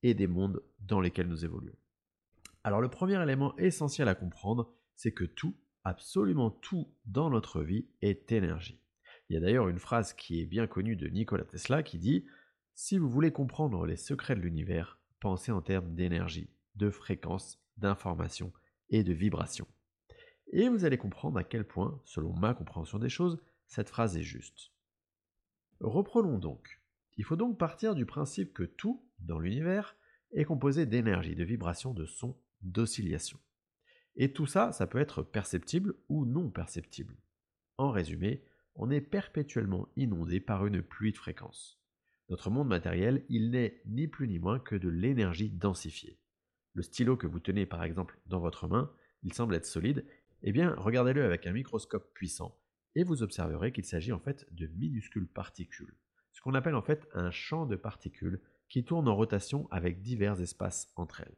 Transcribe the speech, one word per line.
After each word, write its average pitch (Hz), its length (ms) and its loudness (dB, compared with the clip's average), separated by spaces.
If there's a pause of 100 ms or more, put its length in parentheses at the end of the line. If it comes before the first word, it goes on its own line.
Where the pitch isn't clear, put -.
et 120 120 6
des 98 120 4
mondes 90 360 2 (180)
dans 98 200 2
lesquels 90 280 2
nous 82 160 -2
évoluons. - 320 -8 (880)
Alors 104 160 2
le 123 100 2
premier 185 320 2
élément 139 340 2
essentiel 151 520 2
à 95 60 6
comprendre, 107 600 -2 (200)
c'est - 180 -2
que - 120 -2
tout, 160 320 -4 (280)
absolument 147 680 2
tout - 420 -6 (140)
dans 131 240 2
notre 107 320 2
vie 90 240 0 (160)
est 101 300 2
énergie. 85 500 0 (480)
Il 85 40 -2
y - 20 2
a 80 40 2
d'ailleurs 104 280 6
une 87 100 0
phrase 113 340 0
qui 85 300 -4
est 82 40 -4
bien 104 200 0
connue 104 300 0
de 85 100 -4
Nikola 104 380 0
Tesla - 380 0
qui 85 160 -8
dit : « 110 280 4 (480)
Si - 240 0
vous 160 100 4
voulez 147 240 4
comprendre 127 540 0
les 85 100 0
secrets - 380 -4
de 101 60 -2
l'univers, 82 580 -2 (220)
pensez 95 320 -2
en 95 100 0
termes 90 320 -2
d'énergie, 85 560 -2 (240)
de 104 160 2
fréquence, - 760 -6 (140)
d'information 92 720 -2 (380)
et 107 140 4
de 90 100 2
vibration. » 85 520 -2 (840)
Et 214 160 6
vous 226 160 4
allez 139 120 6
comprendre 123 420 -2
à 90 60 0
quel 110 220 -2
point, 113 380 -2
selon 82 280 -4
ma 98 220 2
compréhension 85 460 -6
des 120 80 0
choses, 170 340 0 (240)
cette - 220 -4
phrase 107 280 0
est 80 60 -2
juste. - 480 -12 (1120)
Reprenons 175 580 2
donc. 80 420 -8 (360)
Il 107 80 -4
faut 160 100 -2
donc 226 240 0
partir 190 380 0
du 123 100 0
principe - 480 -4
que - 80 -4
tout, 208 420 -4 (140)
dans 85 220 -4
l'univers, 160 560 -2 (340)
est 147 140 2
composé 139 420 2
d'énergie, 101 480 2
de 85 80 -2
vibrations, 87 500 -2
de 82 140 -4
sons, 123 320 -8 (240)
d'oscillations. 95 800 -2 (760)
Et 135 180 2
tout 147 140 0
ça, 214 240 4
ça - 160 0
peut 120 140 0
être 147 240 -2
perceptible 156 720 -2 (120)
ou 143 180 0
non 143 220 0
perceptible. - 680 -8 (600)
En 135 140 2
résumé, 87 540 0 (320)
on 113 160 -2
est 147 80 4
perpétuellement 123 960 -2
inondé 90 420 2
par 98 260 0
une 101 160 2
pluie 107 300 -2
de - 80 -6
fréquences. - 640 -14 (460)
Notre 92 220 -4
monde 135 180 2
matériel, 90 600 2
il 117 220 2
n'est 123 340 0
ni 120 220 -2
plus 143 220 -4
ni 92 100 0
moins 98 220 0
que - 160 -4
de 92 120 0
l'énergie 98 600 2
densifiée. 90 720 -4 (520)
Le 90 100 -6
stylo 123 340 2
que - 100 -4
vous 85 140 -4
tenez 95 260 0
par 85 160 -4
exemple 85 440 -4
dans 90 140 -2
votre 85 280 -4
main, 120 240 2 (320)
il 92 80 -4
semble 117 240 0
être 80 100 -2
solide, 117 400 0 (360)
eh - 100 0
bien 160 240 4
regardez-le 123 480 4
avec 87 220 2
un 87 60 -2
microscope 110 600 -4
puissant, - 480 -8 (340)
et 170 100 4
vous 156 180 0
observerez 87 500 -2
qu'il 98 140 -6
s'agit 90 260 -2
en 90 80 -4
fait - 320 -6
de 82 140 -6
minuscules 101 600 -4
particules, - 720 -12 (340)
ce - 120 -20
qu'on 131 120 -2
appelle 139 200 2
en 113 80 2
fait 151 320 0
un 90 160 0
champ 160 340 -4
de 117 100 -2
particules 90 680 -6 (260)
qui 123 160 0
tourne 165 240 2
en 104 80 6
rotation 110 540 0
avec 90 320 -2
divers 104 380 0
espaces - 540 -6
entre - 280 -8
elles. - 160 -16